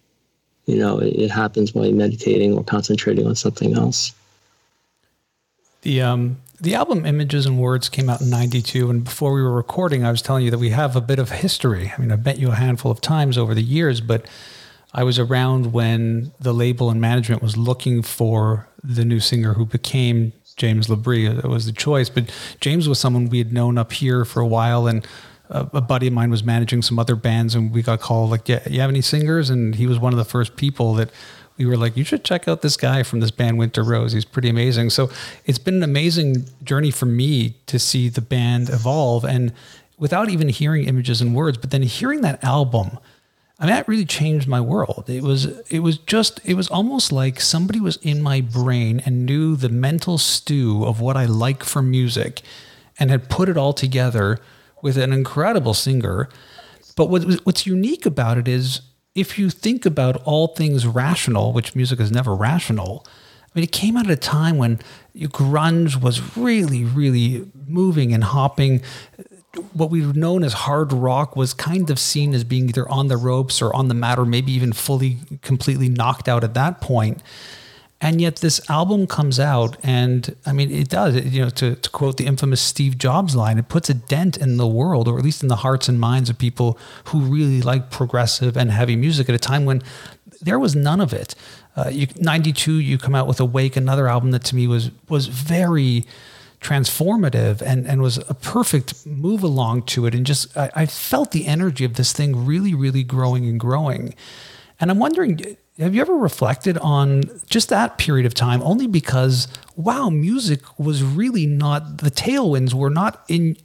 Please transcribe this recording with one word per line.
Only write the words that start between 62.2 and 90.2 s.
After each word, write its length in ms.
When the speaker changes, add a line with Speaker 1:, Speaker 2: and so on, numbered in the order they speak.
Speaker 2:
rational, 720
I 80
mean, 100
it 80
came 240
out 100
at 60
a 60
time 400
when 220
grunge 840
was 340
really, 480
really 640
moving 440
and 120
hopping. 580
What 180
we've 240
known 280
as 100
hard 380
rock 440
was 180
kind 380
of 80
seen 340
as 100
being 260
either 200
on 180
the 100
ropes 440
or 140
on 120
the 60
mat 240
or 80
maybe 280
even 200
fully, 460
completely 460
knocked 380
out 160
at 120
that 260
point. 400
And 180
yet 180
this 220
album 380
comes 320
out, 420
and, 540
I 60
mean, 180
it 200
does, 260
it, 100
you 180
know, 80
to, 240
to 160
quote 260
the 80
infamous 340
Steve 380
Jobs 360
line, 240
it 120
puts 200
a 40
dent 420
in 220
the 100
world, 400
or 100
at 60
least 180
in 60
the 80
hearts 320
and 140
minds 280
of 80
people 400
who 160
really 400
like 300
progressive 640
and 140
heavy 260
music 320
at 60
a 40
time 240
when 180